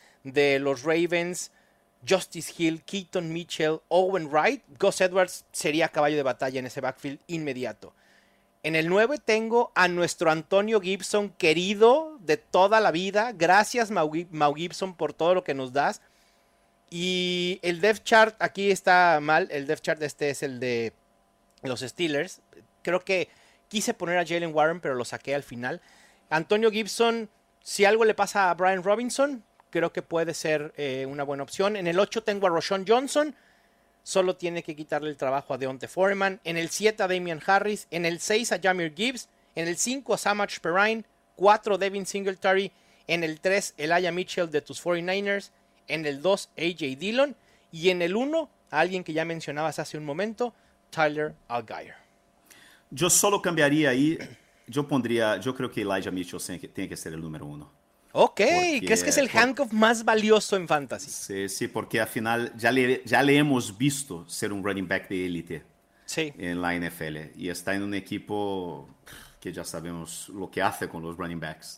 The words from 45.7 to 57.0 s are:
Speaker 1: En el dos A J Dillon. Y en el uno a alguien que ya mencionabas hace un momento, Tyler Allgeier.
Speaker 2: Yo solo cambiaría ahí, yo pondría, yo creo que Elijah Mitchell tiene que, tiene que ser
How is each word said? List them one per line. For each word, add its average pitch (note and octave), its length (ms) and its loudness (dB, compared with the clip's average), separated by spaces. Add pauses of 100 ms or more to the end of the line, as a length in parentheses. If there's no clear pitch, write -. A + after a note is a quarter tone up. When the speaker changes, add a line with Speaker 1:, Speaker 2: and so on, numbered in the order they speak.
Speaker 1:
En D#3 180 -4
el C#3 160 -4
dos F#3+ 360 0
A C#3+ 40 -6 (100)
J D#3+ 140 -6 (120)
Dillon. A#3 380 0 (360)
Y E3 180 2
en F3+ 140 2
el F3+ 120 0
uno D4 360 -2 (180)
a C#3+ 120 0
alguien F#3 220 0
que E3 100 -10
ya D#3+ 120 -2
mencionabas D#3+ 540 -6
hace D#3 180 -8
un D3+ 80 -10
momento, G#3 480 -4 (380)
Tyler D3+ 420 0 (140)
Allgeier. A2+ 480 -8 (960)
Speaker 2:
Yo D3 180 0
solo G3+ 320 4
cambiaría D3+ 480 4
ahí, C#3+ 300 2 (480)
yo C#3 200 -4
pondría, A#2 500 2
yo B2+ 180 -6
creo B2+ 160 -6
que A#2 100 -4
Elijah G2 300 -2
Mitchell F2+ 280 -6
tiene F2 220 -10
que, F#2 60 -16
tiene F#2+ 220 -8
que F2 80 -10
ser E2 160 -10